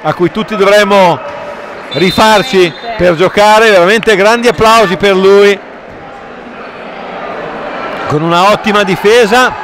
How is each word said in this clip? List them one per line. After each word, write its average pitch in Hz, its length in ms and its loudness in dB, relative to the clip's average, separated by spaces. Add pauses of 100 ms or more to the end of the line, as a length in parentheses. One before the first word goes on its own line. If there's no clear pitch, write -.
a 156 100 -2
cui 175 160 0
tutti 220 260 -6
dovremmo 196 640 2 (720)
rifarci 190 760 2 (260)
per 175 180 0
giocare." 208 560 4
Veramente 202 440 4
grandi 226 320 2
applausi 220 480 2
per 196 200 2
lui, 196 440 4 (2500)
con 151 160 -2
una 175 260 2
ottima 208 320 0
difesa 214 720 2 (100)